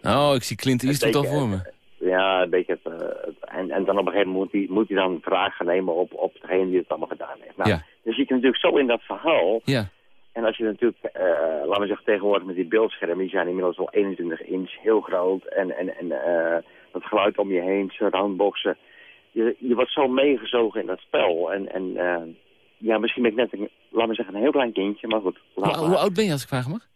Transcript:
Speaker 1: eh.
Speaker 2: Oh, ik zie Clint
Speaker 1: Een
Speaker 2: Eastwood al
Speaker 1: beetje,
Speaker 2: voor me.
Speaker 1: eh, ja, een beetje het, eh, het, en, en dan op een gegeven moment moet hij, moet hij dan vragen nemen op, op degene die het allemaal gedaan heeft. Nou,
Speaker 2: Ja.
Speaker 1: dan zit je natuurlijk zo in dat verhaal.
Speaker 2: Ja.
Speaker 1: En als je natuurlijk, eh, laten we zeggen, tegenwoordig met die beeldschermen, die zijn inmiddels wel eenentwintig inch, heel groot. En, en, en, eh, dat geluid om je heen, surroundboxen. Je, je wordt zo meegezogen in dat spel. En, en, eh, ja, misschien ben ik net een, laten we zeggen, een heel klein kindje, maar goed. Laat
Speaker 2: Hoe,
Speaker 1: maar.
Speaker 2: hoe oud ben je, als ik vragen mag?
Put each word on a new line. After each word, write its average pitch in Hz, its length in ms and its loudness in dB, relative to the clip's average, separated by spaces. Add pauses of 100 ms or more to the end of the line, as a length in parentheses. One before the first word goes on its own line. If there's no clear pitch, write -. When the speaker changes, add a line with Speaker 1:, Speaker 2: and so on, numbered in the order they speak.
Speaker 1:
eh. 101 160 2
Speaker 2:
Oh, 143 180 4
ik 120 80 0
zie - 120 -6
Clint 127 280 0
Speaker 1:
Een 131 60 2
Speaker 2:
Eastwood - 260 2
al 139 60 4
Speaker 1:
beetje, 147 160 0
Speaker 2:
voor 135 100 2
me. 101 80 0
Speaker 1:
eh, - 540 -6
ja, 92 320 4
een 87 80 2
beetje 90 340 0
het, 82 100 -8
eh, 82 140 -8 (180)
het, - 140 -10
en, 90 320 -8
en 95 140 0
dan 98 120 2
op 95 80 2
een 90 60 0
gegeven 92 200 2
moment 95 220 -2
moet 98 120 2
hij, 92 100 -4
moet 107 120 4
hij 95 100 0
dan 92 240 0
vragen 92 440 0
nemen 87 300 2
op, 90 180 -2
op 90 280 -2
degene 92 280 0
die 90 80 2
het 85 120 0
allemaal 78 180 -4
gedaan 78 320 -10
heeft. - 180 -20
Nou, 98 120 0
Speaker 2:
Ja. 82 160 0 (180)
Speaker 1:
dan 117 100 -2
zit 139 140 0
je 135 60 0
natuurlijk 127 280 2
zo 170 140 2
in 139 120 4
dat 117 140 0
verhaal. 107 640 0
Speaker 2:
Ja. 120 260 0 (420)
Speaker 1:
En 113 140 -6
als 110 120 0
je 117 60 -4
natuurlijk, 107 400 0
eh, - 200 -4 (420)
laten 101 160 0
we 101 60 0
zeggen, 101 180 -4
tegenwoordig 98 420 2
met 90 80 -8
die 90 120 -2
beeldschermen, 95 500 0
die 92 120 -2
zijn 87 180 -2
inmiddels 90 300 -2
wel 90 140 -4
eenentwintig 90 500 -2
inch, 92 300 -6 (100)
heel 107 200 4
groot. 92 440 -2
En, 92 320 -2
en, 92 200 -6
en, 85 140 -6
eh, 82 460 0 (340)
dat 90 120 -8
geluid 101 340 0
om 98 140 0
je 90 100 0
heen, 95 280 0
surroundboxen. 98 880 0 (540)
Je, 113 280 0
je 123 160 0
wordt 123 160 0
zo 139 160 2
meegezogen 123 720 2
in 87 60 -6
dat 92 120 -6
spel. 90 540 0
En, 98 200 -6
en, 92 240 -4
eh, 87 240 0 (560)
ja, 110 200 0
misschien 117 260 -2
ben 113 80 4
ik 107 60 -4
net 120 160 0
een, 101 160 -6 (200)
laten 113 200 0
we 110 60 0
zeggen, 101 200 -6
een 104 60 -2
heel 120 100 4
klein 127 220 2
kindje, 104 340 -2
maar 110 140 0
goed. 92 180 -4 (160)
Laat 98 200 0
Speaker 2:
Hoe, 165 60 -4
Speaker 1:
maar. 156 80 2
Speaker 2:
hoe 185 80 4
oud 180 160 2
ben 208 120 2
je, 180 60 0
als 139 100 -2
ik - 60 -12
vragen 127 240 -4
mag? 226 240 -8